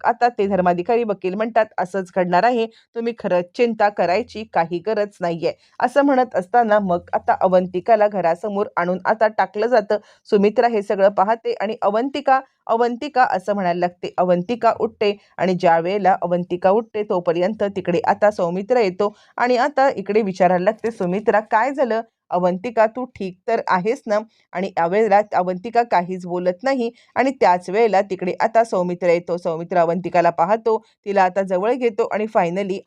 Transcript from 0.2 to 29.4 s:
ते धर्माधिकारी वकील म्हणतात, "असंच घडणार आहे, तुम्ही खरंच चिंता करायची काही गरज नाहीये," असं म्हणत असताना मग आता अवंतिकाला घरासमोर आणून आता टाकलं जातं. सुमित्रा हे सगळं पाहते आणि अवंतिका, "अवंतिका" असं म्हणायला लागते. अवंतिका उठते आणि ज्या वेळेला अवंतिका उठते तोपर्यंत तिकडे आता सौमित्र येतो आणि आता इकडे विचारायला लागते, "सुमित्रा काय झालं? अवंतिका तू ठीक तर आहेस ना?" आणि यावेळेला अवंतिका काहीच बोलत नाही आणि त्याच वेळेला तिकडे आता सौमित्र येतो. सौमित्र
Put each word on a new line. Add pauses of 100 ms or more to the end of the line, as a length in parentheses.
ते
धर्माधिकारी
वकील
म्हणतात, (120)
"असंच
घडणार
आहे, (300)
तुम्ही
खरंच (100)
चिंता
करायची (100)
काही
गरज
नाहीये," (260)
असं
म्हणत
असताना
मग
आता
अवंतिकाला
घरासमोर
आणून
आता (100)
टाकलं
जातं. (320)
सुमित्रा
हे
सगळं
पाहते
आणि
अवंतिका, (280)
"अवंतिका"
असं
म्हणायला
लागते.
अवंतिका
उठते (220)
आणि
ज्या
वेळेला
अवंतिका
उठते
तोपर्यंत (120)
तिकडे
आता
सौमित्र
येतो (240)
आणि
आता
इकडे
विचारायला
लागते,
"सुमित्रा
काय
झालं? (300)
अवंतिका
तू (120)
ठीक (100)
तर
आहेस
ना?" (360)
आणि
यावेळेला (140)
अवंतिका
काहीच
बोलत
नाही (260)
आणि (100)
त्याच
वेळेला
तिकडे
आता
सौमित्र
येतो.
सौमित्र